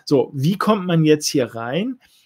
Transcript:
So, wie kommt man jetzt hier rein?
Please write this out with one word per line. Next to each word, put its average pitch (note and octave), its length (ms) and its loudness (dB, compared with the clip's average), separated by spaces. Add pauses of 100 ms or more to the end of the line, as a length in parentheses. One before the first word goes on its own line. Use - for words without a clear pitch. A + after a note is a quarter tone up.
So, C3+ 280 2
wie D3+ 240 -2
kommt G#3 280 0
man E3+ 180 2
jetzt D3+ 240 2
hier A#2+ 280 -2
rein? D#3 440 -6 (260)